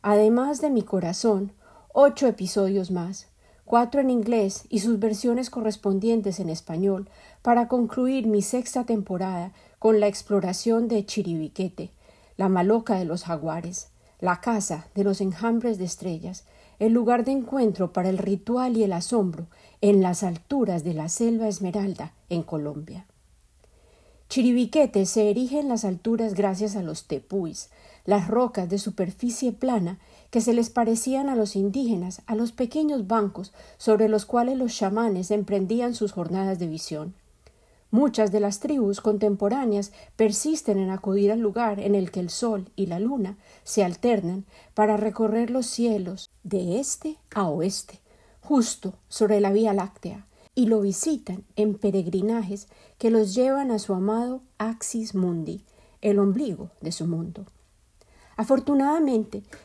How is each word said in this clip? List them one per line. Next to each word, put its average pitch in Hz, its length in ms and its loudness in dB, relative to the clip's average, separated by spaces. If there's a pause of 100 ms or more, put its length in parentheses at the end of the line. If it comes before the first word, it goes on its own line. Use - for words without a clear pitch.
además 233 580 4
de 302 120 0
mi 233 100 2
corazón, 196 720 0 (400)
ocho 277 340 6
episodios 196 640 0
más, 180 360 -6 (360)
cuatro 240 380 2
en 262 80 2
inglés 226 580 0
y 220 120 -2
sus 214 200 0
versiones 233 500 0
correspondientes 208 920 -2
en 170 80 -4
español, 185 580 -2 (340)
para 240 280 2
concluir 254 580 0
mi 208 140 4
sexta 247 440 -4
temporada 190 680 -4 (260)
con 220 220 6
la 208 60 4
exploración 208 840 0
de 214 160 0
Chiribiquete, 170 880 -6 (420)
la 190 140 0
maloca 208 460 2
de 185 100 -2
los 170 180 -4
jaguares, 165 640 -6 (340)
la 180 200 0
casa 202 540 -2
de 202 100 2
los 196 160 0
enjambres 226 560 0
de 185 80 -4
estrellas, 175 580 -8 (360)
el 220 120 4
lugar 240 320 4
de 262 80 0
encuentro 226 600 0
para 180 160 0
el 185 80 0
ritual 226 580 -2
y 220 80 4
el 196 80 2
asombro 175 560 -2 (320)
en 202 220 6
las 180 220 0
alturas 185 600 -2
de 175 100 -2
la 156 140 -4
Selva 226 400 0
Esmeralda, 196 640 -4 (160)
en 170 160 -2
Colombia. 151 640 -8 (1200)
Chiribiquete 247 800 2
se 208 240 2
erige 254 320 0
en 285 80 -2
las 226 160 -2
alturas 220 480 -2
gracias 196 420 -2
a 190 80 -6
los 160 220 -8
tepuis, 160 640 -8 (340)
las 196 240 0
rocas 233 400 0
de 190 100 -2
superficie 214 760 -4
plana 208 460 -2 (320)
que 233 100 2
se 233 100 2
les 233 180 2
parecían 247 600 0
a 262 80 0
los 208 180 0
indígenas 196 680 -2
a 226 100 -4
los 233 160 -2
pequeños 262 560 -2
bancos 202 460 -2 (240)
sobre 214 320 4
los 214 160 0
cuales 247 320 0
los 247 180 -2
chamanes 202 560 0
emprendían 208 640 0
sus 208 160 -2
jornadas 185 480 -2
de 175 80 -4
visión. 160 480 -8 (760)
Muchas 220 400 4
de 208 80 2
las 202 200 -2
tribus 233 420 0
contemporáneas 208 920 0 (240)
persisten 226 640 0
en 190 140 0
acudir 196 400 0
al 226 80 0
lugar 214 400 -2
en 202 160 2
el 185 160 0
que - 80 -4
el 175 100 -4
sol 208 460 -4
y 196 100 -2
la 170 140 -4
luna 214 400 -2 (240)
se - 200 0
alternan 185 600 0 (300)
para 214 200 4
recorrer 220 540 0
los 247 160 -2
cielos 202 640 -2 (140)
de 180 360 -2
este 311 380 -6 (160)
a 190 160 0
oeste, 165 500 -4 (420)
justo 226 520 0 (140)
sobre 208 340 2
la 202 100 4
Vía 208 220 4
Láctea, 196 540 -6 (260)
y 247 140 4
lo 220 140 4
visitan 196 640 -2 (120)
en 214 180 2
peregrinajes 196 920 -2 (320)
que 233 100 2
los 214 240 4
llevan 262 380 2
a 220 80 0
su 202 160 -2
amado 233 480 -2 (160)
Axis 220 560 -6
Mundi, 175 500 -2 (360)
el 208 180 2
ombligo 202 500 0 (120)
de 160 100 -6
su 165 160 -6
mundo. 170 400 -6 (880)
Afortunadamente, 269 1040 2 (240)